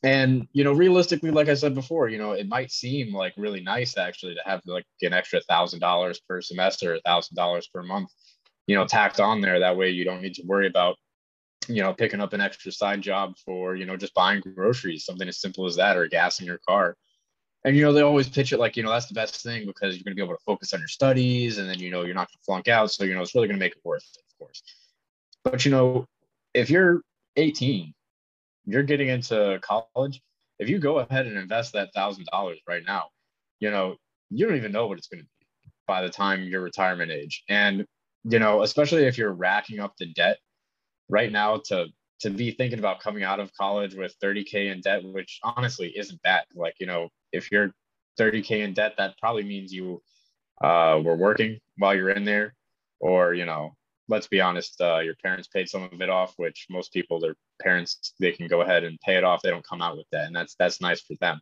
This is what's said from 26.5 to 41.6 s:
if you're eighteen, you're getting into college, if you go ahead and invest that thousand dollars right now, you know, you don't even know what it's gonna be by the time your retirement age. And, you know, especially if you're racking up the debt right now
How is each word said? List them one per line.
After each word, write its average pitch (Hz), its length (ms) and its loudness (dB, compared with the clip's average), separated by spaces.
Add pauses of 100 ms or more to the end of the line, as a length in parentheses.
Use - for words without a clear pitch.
if 120 160 4
you're 175 320 6 (320)
eighteen, 131 580 0 (720)
you're 110 160 0
getting 143 280 0
into 107 520 0
college, 131 580 -4 (380)
if 107 120 -4
you 190 100 2
go 147 200 2
ahead 131 280 -2
and 104 100 -8
invest 107 360 -4
that 98 200 -4
thousand 98 380 -4
dollars 90 360 -4
right 85 200 -6
now, 92 220 -4 (500)
you 107 100 -2
know, 95 280 -2 (340)
you 151 160 0
don't 175 100 0
even 107 140 -6
know 110 160 -2
what 95 100 -6
it's - 100 -20
gonna 87 140 -20
be - 240 -20 (400)
by 92 160 -2
the 90 80 -4
time 98 320 -2
your 92 200 -4
retirement 87 500 -2
age. 76 360 -10
And, 101 380 2 (380)
you 113 160 2
know, 107 240 4
especially 147 420 4
if 123 140 2
you're 104 140 0
racking 98 460 -2
up 104 200 -8
the 90 80 -10
debt 87 320 0 (720)
right 107 220 0
now 107 340 2